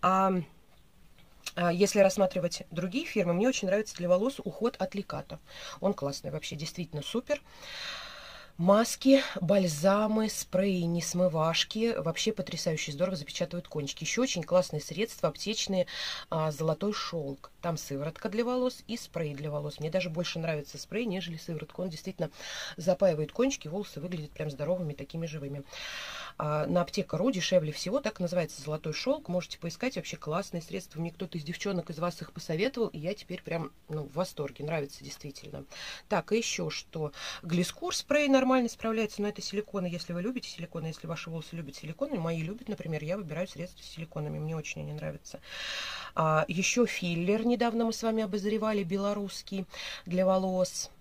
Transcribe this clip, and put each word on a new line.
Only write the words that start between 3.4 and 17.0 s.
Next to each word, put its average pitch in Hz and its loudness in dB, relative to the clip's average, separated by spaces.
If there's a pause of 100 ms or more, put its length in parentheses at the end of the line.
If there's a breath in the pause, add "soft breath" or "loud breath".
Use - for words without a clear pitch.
очень 233 0
нравится 208 0
для 175 -2
волос 196 4
уход - 0
от 185 -2
Леката. - -6 (420 loud breath)
Он 196 4
классный, 139 -4
вообще 156 -6
действительно 156 -6
супер. 269 -2 (1160 loud breath)
Маски, 233 8 (200 loud breath)
бальзамы, 196 4
спреи, 190 2
несмывашки. 170 2
Вообще 160 0
потрясающе 160 -2
здорово 180 0
запечатывают 175 -4
кончики. 147 -6
Ещё 226 2
очень 180 0
классные 180 4
средства 175 -2
аптечные, 185 0 (420 loud breath)
а, 156 2
«Золотой 160 0
шёлк». 139 -6 (120)